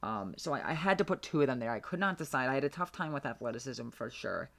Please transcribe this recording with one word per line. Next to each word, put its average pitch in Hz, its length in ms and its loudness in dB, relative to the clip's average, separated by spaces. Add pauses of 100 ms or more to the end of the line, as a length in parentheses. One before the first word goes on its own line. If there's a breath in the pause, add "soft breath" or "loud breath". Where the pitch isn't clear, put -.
Um, 98 360 -2
so 156 160 -2
I, - 160 -2
I - 40 0
had 180 260 4
to 202 40 8
put 185 180 2
two 156 200 4
of 143 60 8
them 127 120 2
there. 117 120 -2
I 113 80 0
could 175 200 -6
not 190 180 2
decide. 131 320 0
I 131 40 2
had 135 100 2
a 143 60 2
tough 170 240 -4
time 160 180 -4
with 143 140 -4
athleticism 120 640 -4
for 113 200 -6
sure. - 500 -4